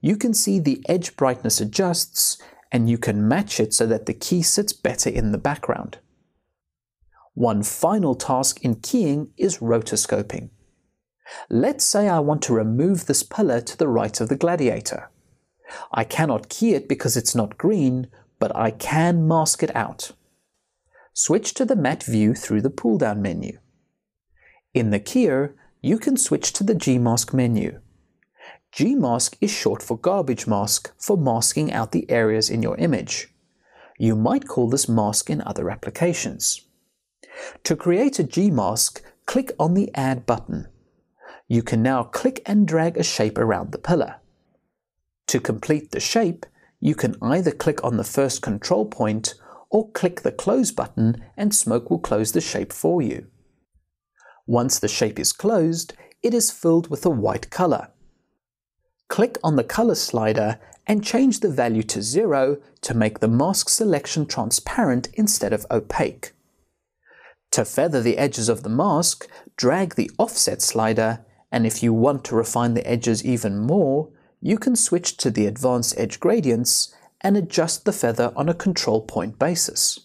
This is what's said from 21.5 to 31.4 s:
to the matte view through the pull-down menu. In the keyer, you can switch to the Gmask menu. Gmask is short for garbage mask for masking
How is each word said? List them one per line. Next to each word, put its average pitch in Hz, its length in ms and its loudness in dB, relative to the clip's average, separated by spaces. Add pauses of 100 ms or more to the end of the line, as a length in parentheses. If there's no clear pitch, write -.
to 269 100 0
the 240 120 2
matte 143 260 -2
view 110 320 2
through 107 280 -2
the 135 80 2
pull-down 117 520 0
menu. 85 360 -6 (1160)
In 113 160 2
the 104 80 2
keyer, 143 560 0 (280)
you 202 160 2
can 262 180 0
switch - 380 0
to 196 100 -2
the 214 100 2
Gmask 120 580 0
menu. 120 480 0 (920)
Gmask 143 680 0
is 208 100 0
short - 320 -2
for 117 160 -4
garbage 175 480 0
mask 104 520 -2
for - 180 0
masking 135 560 0